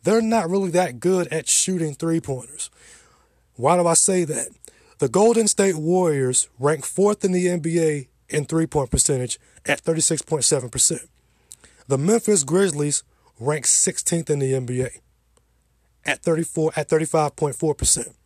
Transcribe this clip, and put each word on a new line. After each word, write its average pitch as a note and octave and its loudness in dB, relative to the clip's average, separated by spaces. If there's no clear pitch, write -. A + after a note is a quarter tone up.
They're A3 2
not A3 0
really G3 -2
that D#3 0
good F3+ 2
at D#3 -6
shooting E3 0
three-pointers. D#3+ -6
Why C#3+ 2
do F3 2
I E3 4
say F#3 2
that? D3 -6
The C#3 0
Golden A3 4
State G3 2
Warriors D#3 0
rank C#3+ 0
fourth G3+ 0
in F#3 2
the F3+ 2
N F3 -2
B E3 0
A D3 0
in D3 -2
three-point D#3+ -2
percentage - 0
at D3 0
thirty-six D#3+ 0
point - -2
seven B2 0
percent. - 0
The C3+ 0
Memphis G#3 2
Grizzlies D3 0
rank C#3 -4
sixteenth - 0
in D3 0
the C3 0
N C3 -4
B B2 -4
A B2+ -2
at C#3+ -2
thirty-four, D#3+ -2
at D#3+ -4
thirty-five D#3 0
point C#3+ -2
four D#3 0
percent. - -2